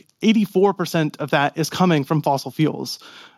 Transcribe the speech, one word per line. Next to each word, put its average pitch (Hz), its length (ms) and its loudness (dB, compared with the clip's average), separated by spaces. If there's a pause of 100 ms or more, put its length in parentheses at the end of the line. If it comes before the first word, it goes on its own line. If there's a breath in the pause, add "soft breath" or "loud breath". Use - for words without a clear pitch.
(220)
eighty-four 202 520 2
percent 165 460 -2
of 143 120 -6
that 143 260 0
is 160 140 -4
coming 170 320 2
from 151 180 0
fossil 139 300 -2
fuels. - 480 -4 (380 loud breath)